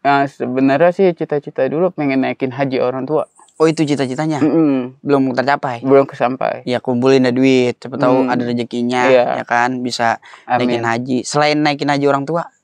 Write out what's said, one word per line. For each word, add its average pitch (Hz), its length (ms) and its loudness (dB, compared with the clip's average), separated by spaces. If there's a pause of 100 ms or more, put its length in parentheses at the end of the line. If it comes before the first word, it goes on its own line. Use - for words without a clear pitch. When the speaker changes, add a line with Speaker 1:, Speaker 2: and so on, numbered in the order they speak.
Speaker 1:
Nah, 139 240 2
sebenarnya 135 640 0
sih 185 220 2
cita-cita 151 560 -4
dulu 170 240 -2
pengen 135 320 -2
naikin 127 240 -4
haji 131 320 -2
orang 127 240 -2
tua. 147 240 -4 (260)
Speaker 2:
Oh, 160 140 2
itu 160 160 0
cita-citanya? 143 560 -2
Speaker 1:
Mm-mm. 139 580 0
Speaker 2:
Belum 139 320 0
tercapai? 127 540 -2
Speaker 1:
Belum 139 240 6
kesampai. 123 560 -4
Speaker 2:
Ya, 123 160 -2
kumpulin 131 420 2
dah 127 80 2
duit, 127 460 2
siapa 120 240 -10
tahu 131 240 2
Speaker 1:
Hmm. 123 80 -2
Speaker 2:
ada 123 100 -2
rezekinya, 120 600 -2
Speaker 1:
Iya. 123 200 4 (120)
Speaker 2:
ya 123 80 -6
kan, 123 400 -2
bisa 117 320 -2 (280)
Speaker 1:
Amin. 123 280 0
Speaker 2:
naikin 117 100 -2
haji. 123 400 -2
Selain 151 380 0
naikin 147 260 -2
haji 143 220 0
orang 139 160 0
tua 160 240 -6 (160)